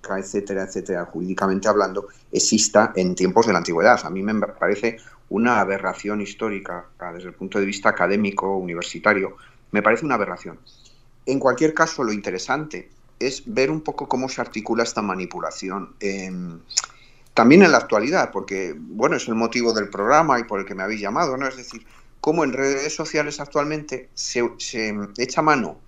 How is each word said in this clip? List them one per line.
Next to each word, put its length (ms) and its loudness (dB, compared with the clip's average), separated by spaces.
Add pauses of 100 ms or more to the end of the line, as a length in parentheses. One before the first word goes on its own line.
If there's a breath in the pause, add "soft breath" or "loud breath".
etcétera, 540 -4
etcétera, 420 -6
jurídicamente 640 -2
hablando, 400 0 (240 loud breath)
exista 640 4
en 180 2
tiempos 320 4
de 60 2
la 60 4
antigüedad. 460 4
A 40 -8
mí 140 -6
me 120 -2
parece 640 -2 (320 loud breath)
una 320 2
aberración 600 -2
histórica, 680 -8 (120)
ah, 140 -10
desde 160 -12
el 60 -16
punto 240 -6
de 80 2
vista 220 0
académico, 680 2
universitario. 800 -2 (360 loud breath)
Me 100 2
parece 220 2
una 100 0
aberración. 440 -6 (680 soft breath)
En 120 0
cualquier 360 2
caso, 300 2
lo 80 0
interesante 760 -6 (280)
es 280 -4
ver 240 2
un 100 -2
poco 280 -6
cómo 200 0
se 120 -8
articula 420 -2
esta 200 -2
manipulación, 1000 -6
em, 600 -6 (760 loud breath)
también 280 10
en 100 10
la 60 8
actualidad, 520 2
porque, 480 -6
bueno, 380 0
es 120 -4
el 60 0
motivo 380 2
del 180 -2
programa 480 4
y 60 -4
por 160 -6
el 60 -8
que 80 -10
me 80 -6
habéis 180 -4
llamado, 360 -2
¿no? 100 -6
Es 100 -6
decir, 280 -18 (360 soft breath)
cómo 240 2
en 80 -2
redes 420 -2
sociales 460 -4
actualmente 720 -4
se, 280 -2 (160)
se 360 -6 (240)
echa 240 -2
mano 460 0